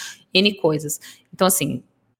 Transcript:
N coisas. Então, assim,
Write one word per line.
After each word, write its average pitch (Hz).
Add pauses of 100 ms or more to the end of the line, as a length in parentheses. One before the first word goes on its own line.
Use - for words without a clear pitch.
(340)
N 202
coisas. 156 (320)
Então, 190
assim, 135 (360)